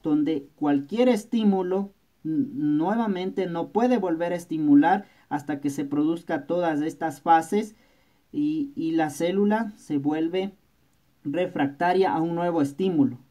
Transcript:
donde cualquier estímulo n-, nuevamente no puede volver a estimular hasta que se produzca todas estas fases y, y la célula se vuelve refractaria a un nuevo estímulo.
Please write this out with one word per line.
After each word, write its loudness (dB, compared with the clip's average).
donde 0
cualquier 0
estímulo 0
n-, -2
nuevamente -2
no -6
puede 2
volver -2
a -2
estimular 4
hasta -6
que -2
se -6
produzca -2
todas 0
estas -6
fases 2
y, -2
y -4
la 0
célula 0
se -4
vuelve -2
refractaria 0
a -2
un -2
nuevo 0
estímulo. 0